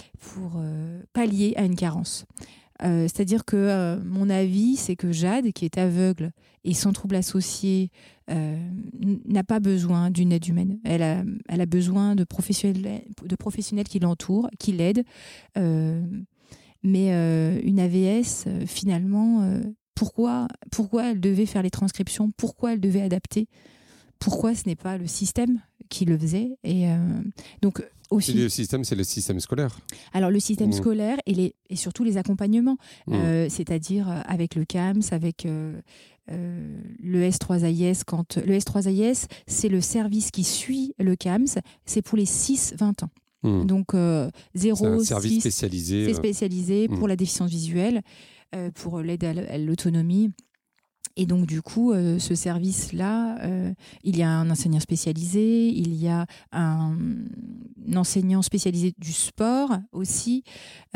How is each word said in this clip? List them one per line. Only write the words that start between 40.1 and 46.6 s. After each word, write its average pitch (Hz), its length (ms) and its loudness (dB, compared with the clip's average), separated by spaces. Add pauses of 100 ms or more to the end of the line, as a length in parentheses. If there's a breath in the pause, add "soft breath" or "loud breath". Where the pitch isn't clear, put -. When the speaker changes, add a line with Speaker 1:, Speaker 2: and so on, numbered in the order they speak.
Speaker 1:
qui 185 140 -2
suit 269 540 -2
le 190 180 2
cams. 208 300 2 (380 loud breath)
C'est - 180 0
pour - 140 -2
les 202 100 4
six - 520 0
vingt 208 240 0
ans. 160 80 -6 (320)
Speaker 2:
Mmh. 180 240 2
Speaker 1:
Donc, 190 280 2
euh, 165 360 2 (240 loud breath)
zéro, 208 300 2
Speaker 2:
C'est - 20 4
un 220 180 4
service 110 280 0
Speaker 1:
six, 113 80 4
Speaker 2:
spécialisé, 98 640 0
Speaker 1:
c'est 226 80 2
Speaker 2:
euh. - 40 -2
Speaker 1:
spécialisé 196 720 0